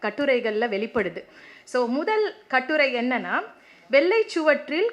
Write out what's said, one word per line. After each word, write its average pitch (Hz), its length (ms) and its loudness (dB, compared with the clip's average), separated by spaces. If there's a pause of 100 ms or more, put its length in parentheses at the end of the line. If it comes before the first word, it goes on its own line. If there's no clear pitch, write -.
கட்டுரைகள்ல 220 680 0
வெளிப்படுது. 202 560 -4 (400)
So 247 220 -2
முதல் 403 480 0 (140)
கட்டுரை 262 460 2
என்னன்னா, 240 480 -2 (480)
வெள்ளை 349 360 4
சுவற்றில் 311 680 0